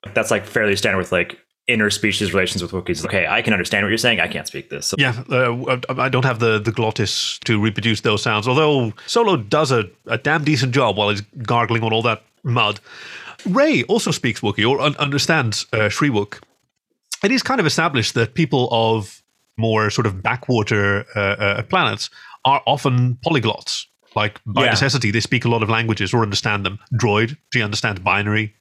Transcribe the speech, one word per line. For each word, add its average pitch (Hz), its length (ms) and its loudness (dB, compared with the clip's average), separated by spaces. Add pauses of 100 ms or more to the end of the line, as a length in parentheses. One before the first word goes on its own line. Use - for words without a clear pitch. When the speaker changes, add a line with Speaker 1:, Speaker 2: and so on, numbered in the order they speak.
(160)
Speaker 1:
That's, 110 160 0
like, 101 160 -2
fairly 107 280 2
standard 98 220 0
with, 90 140 -2
like, 87 260 -2 (320)
interspecies 104 640 0
relations 92 300 0
with 87 80 -8
Wookiees. 90 340 -4
Okay, 90 220 0
I 110 160 0
can 113 100 2
understand 98 320 0
what 95 40 -2
you're - 100 0
saying. 113 200 0
I 85 80 0
can't 69 200 -8
speak - 240 -14
this. 71 160 -8
So - 120 -4
Speaker 2:
Yeah, 127 220 0 (100)
uh, 127 460 0 (120)
I, 131 160 -2
I 131 40 0
don't 127 160 2
have 120 140 0
the, 113 200 2
the 110 120 -2
glottis - 760 -2
to 110 140 2
reproduce 107 420 0
those 107 220 0
sounds, 110 240 0
although 131 460 2 (120)
Solo 214 320 2
does 123 340 0
a, 113 160 0 (200)
a 117 100 -2
damn 151 260 0
decent 135 300 0
job 117 240 2
while 104 140 2
he's 101 100 -2 (220)
gargling 117 400 0
on 113 100 0
all 113 100 0
that 113 200 0 (200)
mud. 113 360 0 (680)
Rey 233 380 2
also 196 280 0
speaks - 300 -2
Wookiee, 104 280 2
or 135 120 2
un-, 147 160 0
understands, 139 760 0
uh, 107 160 2
Shriwook. 110 520 -2 (840)
It 202 80 2
is 262 120 0
kind 254 160 0
of 175 60 2
established 143 500 0
that 117 180 0
people 127 380 2
of 113 500 0 (360)
more 110 320 2
sort 110 180 0
of 95 160 -4
backwater, 107 840 0 (100)
uh, 107 40 -2
uh, 101 440 0
planets 117 460 -2 (360)
are 139 200 2
often 127 600 2
polyglots. 120 600 -2 (300)
Like, 107 300 -2
by 110 200 0
Speaker 1:
Yeah. 117 60 4
Speaker 2:
necessity, 113 400 2
they 110 80 2
speak 120 260 0
a 123 40 4
lot 117 140 2
of 107 60 0
languages 110 440 0
or 117 100 4
understand 101 420 -2
them. 101 140 -6 (160)
Droid, 117 420 2 (160)
she 120 80 2
understands 104 400 -2
binary. 104 600 0